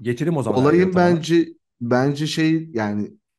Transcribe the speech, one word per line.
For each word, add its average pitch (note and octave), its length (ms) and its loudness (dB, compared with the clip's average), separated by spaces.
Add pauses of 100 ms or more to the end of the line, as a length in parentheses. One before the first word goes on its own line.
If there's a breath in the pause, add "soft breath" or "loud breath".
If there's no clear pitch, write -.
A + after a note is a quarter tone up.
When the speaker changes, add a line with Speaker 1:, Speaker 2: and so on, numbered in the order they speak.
Speaker 1:
geçelim C#3+ 360 -2
o B2+ 60 -2
zaman G#2+ 160 0
Speaker 2:
olayın D3+ 200 4
Speaker 1:
Ergin F#3+ 100 2
Ataman'a. F3 260 2
Speaker 2:
bence, D#3+ 320 0 (340)
bence C3+ 460 0
şey D#3+ 440 -2
yani, G#2 400 -4 (260)